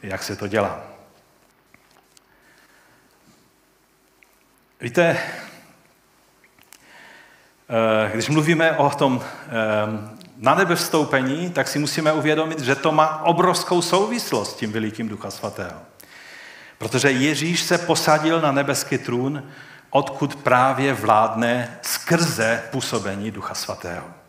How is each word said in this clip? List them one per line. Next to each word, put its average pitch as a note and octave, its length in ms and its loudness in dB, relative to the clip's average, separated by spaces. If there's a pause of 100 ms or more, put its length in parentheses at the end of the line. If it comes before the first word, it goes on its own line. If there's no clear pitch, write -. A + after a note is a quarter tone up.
jak F#2+ 180 -6
se G2+ 140 -6
to G#2 120 -8
dělá. G2+ 320 0 (4000)
Víte, D#3 380 2 (2500)
eh, A2 440 2
když A2+ 160 -4
mluvíme D#3 480 4
o C#3 140 4
tom, C3 320 0
eh, - 280 -14 (840)
na C3 180 4
nebe E3+ 220 4
vstoupení, D3 760 0
tak C#3 180 -2
si - 100 -4
musíme D3+ 340 0
uvědomit, D#3 480 0
že C3 140 2
to D#3 180 0
má D#3 300 2
obrovskou F3 600 2
souvislost F#3+ 680 0
s - 40 -14
tím A2 180 -6
vylitím A2 360 -4
Ducha G2+ 220 -8
Svatého. G2 520 -10 (960)
Protože B2+ 320 2
Ježíš D3 500 0
se F3 180 0
posadil D#3+ 600 2
na D3 120 2
nebeský C#3 460 -2
trůn, B2+ 520 -4 (400)
odkud C#3 460 0
právě C3 560 2
vládne A2+ 880 2
skrze A#2+ 880 0
působení G#2 600 -4
Ducha G2+ 240 -10
Svatého F2 520 -8 (220)